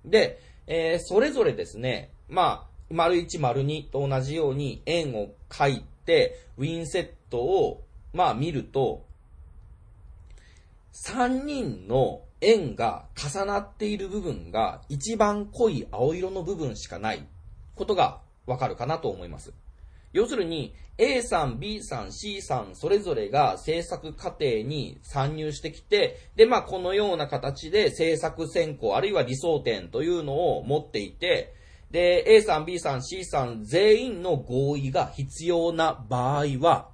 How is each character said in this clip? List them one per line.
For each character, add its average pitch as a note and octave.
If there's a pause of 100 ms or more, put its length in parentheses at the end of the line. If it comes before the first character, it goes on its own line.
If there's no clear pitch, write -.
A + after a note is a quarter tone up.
で、 F#3 (260)
え E3
ー、 E3+
そ G3
れ D4
ぞ B3+
れ C#3
で F2
す -
ね、 A#2+ (180)
ま D#3
あ、 - (120)
丸 E3+
一、 E3+
丸 C3+
二 D3
と C#3
同 C3
じ C#3
よ D#3
う C3
に C3+
円 D3+
を G2+ (180)
書 C#3+
い C3+ (220)
て、 D#3+ (180)
ウ B2
ィ E3
ン D#3+
セ F3+
ッ - (200)
ト A#2+
を、 E3+ (300)
ま F3
あ、 G#2+
見 D3
る C3
と、 - (1900)
三 B3+
人 E3
の - (180)
円 F3+
が A2
重 G3
な G3+
っ -
て G#3+
い G#3
る F#3+
部 G3
分 F2
が G#2
一 G#3+
番 G#3
濃 A3+
い C#3
青 B2+
色 F#3
の F#3+
部 F#3+
分 C3+
し -
か F2
な G#2+
い D2 (480)
こ G3
と G#3+
が - (260)
わ B2+
か B2
る -
か A#2+
な D#3
と A2+
思 F#2
い E2+
ま D2
す。 - (600)
要 A3
す D4
る G3+
に、 E3 (240)
A B3+
さ F3+
ん、 A#2+
B G#3
さ A#2
ん、 F#2+
C G#2+
さ B2+
ん、 F#2+
そ D3
れ G3+
ぞ F3+
れ G#2+
が B2+
政 E3+
策 D#3+
過 F3
程 A#2+
に C3
参 C#3+
入 D3+
し C#3+
て D#3
き -
て、 -
で、 A3+
ま A#3+
あ、 -
こ F#3+
の F3+
よ G3+
う -
な C#3+
形 C#3
で G3
政 D#3+
策 D#3+
選 D#3
考、 G#2+
あ C3+
る G3+
い G#3
は F3
理 C3
想 D#3+
点 F#2+
と A#2
い E3
う F3
の C#3+
を -
持 C#3+
っ D#3
て G#2+
い G2+
て、 - (380)
で、 F3
A A3
さ F#3+
ん、 D#3
B F3
さ C#3
ん、 B2+
C F#3
さ C#3
ん、 A2+
全 G#3+
員 F#3+
の F3
合 C#3
意 C3+
が C3
必 C#3
要 E3+
な D#3+
場 B2+
合 D3+ (140)
は D#3+